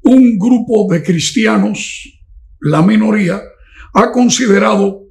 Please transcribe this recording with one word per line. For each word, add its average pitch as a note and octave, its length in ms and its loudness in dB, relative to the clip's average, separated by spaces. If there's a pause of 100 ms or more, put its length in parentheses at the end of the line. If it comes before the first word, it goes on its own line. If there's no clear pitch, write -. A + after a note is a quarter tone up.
un A#3+ 340 4
grupo A3 560 0
de D#3+ 80 -2
cristianos, F#3+ 1120 -4 (460)
la D3+ 240 0
minoría, G#3+ 580 0 (540)
ha A#3 160 2
considerado G#3 1000 0